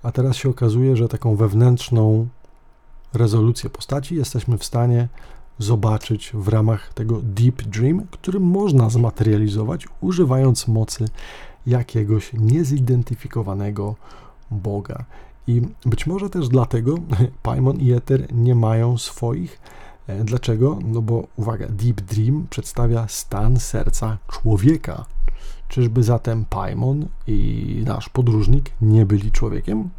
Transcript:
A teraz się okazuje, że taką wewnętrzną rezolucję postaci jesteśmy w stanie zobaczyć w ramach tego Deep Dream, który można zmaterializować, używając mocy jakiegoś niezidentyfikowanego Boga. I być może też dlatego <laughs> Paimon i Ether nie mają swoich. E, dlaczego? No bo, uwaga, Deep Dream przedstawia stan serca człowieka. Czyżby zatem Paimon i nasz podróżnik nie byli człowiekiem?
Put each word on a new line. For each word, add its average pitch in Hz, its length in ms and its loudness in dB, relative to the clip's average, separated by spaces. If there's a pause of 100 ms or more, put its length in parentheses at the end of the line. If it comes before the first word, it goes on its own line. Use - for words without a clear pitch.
A 120 80 -4
teraz 131 240 0
się - 140 -2
okazuje, 123 460 2
że 117 120 2
taką 113 280 0
wewnętrzną 110 920 4 (840)
rezolucję 113 560 2
postaci - 460 -8
jesteśmy 123 420 -2
w - 80 -8
stanie 120 420 2 (560)
zobaczyć 107 720 0
w 101 140 -4
ramach 107 460 0
tego 110 300 -4
Deep 117 400 0
Dream, 127 480 -2
który 185 280 -6
można 175 500 4
zmaterializować, 110 1000 0 (140)
używając 135 680 2
mocy 110 380 0 (600)
jakiegoś 113 680 0
niezidentyfikowanego 113 1600 0 (560)
Boga. 101 540 -6 (420)
I 120 140 2 (240)
być 117 220 0
może 190 220 -4
też 160 200 -4
dlatego 123 460 2 (240)
<laughs> 123 240 0
Paimon 127 360 0
i 127 120 2
Ether 127 420 0
nie 120 220 2
mają 113 420 2
swoich. - 640 -6 (480)
E, 101 160 -6
dlaczego? 120 640 0
No 113 160 -2
bo, 113 340 -2
uwaga, 110 340 -4
Deep 113 320 -2
Dream 110 480 -2
przedstawia 117 580 0
stan 113 520 2
serca 110 580 0 (100)
człowieka. 110 760 0 (640)
Czyżby 120 360 2
zatem 113 420 0
Paimon 117 600 -2 (220)
i 110 600 0
nasz - 220 -4
podróżnik 120 600 4 (100)
nie 107 240 6
byli 101 260 2
człowiekiem? 120 680 0